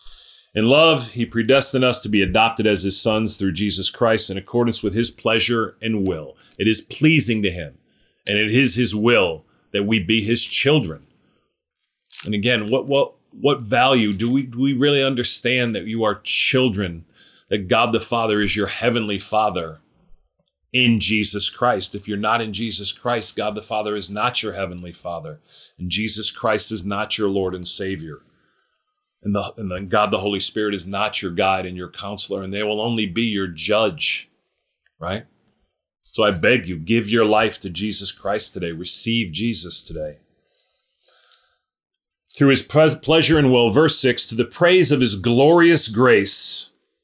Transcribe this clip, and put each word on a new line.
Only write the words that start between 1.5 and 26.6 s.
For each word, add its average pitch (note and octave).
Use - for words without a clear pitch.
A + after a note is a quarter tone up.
us B2
to G#2+
be G#2
adopted G#2+
as G#2
his F#2
sons A2
through G2
Jesus F#2+
Christ A2+
in F#2+
accordance A#2
with G2+
his A2+
pleasure A2+
and A2
will. D#2
It G2+
is A2+
pleasing B2
to F#2+
him, D#2+
and G2+
it G#2+
is B2+
his A2+
will G#2
that G2+
we G#2+
be A2
his A#2
children. C3
And G2+
again, G#2+
what, B2+
what, C#3
what C#3
value A#2+
do A2
we, C3+
do B2
we C#3
really C#3
understand B2
that F#2
you A2
are G#2
children, G2
that G2+
God A2+
the A2
Father A2
is G2+
your G2+
heavenly A2
Father F2+
in A#2+
Jesus G#2
Christ? A#2
If G2+
you're G#2
not A2
in A2
Jesus G#2
Christ, A#2+
God G#2
the G#2
Father G#2+
is F#2+
not A2
your G#2+
heavenly F2+
Father, D#2+
and F2+
Jesus G#2+
Christ A2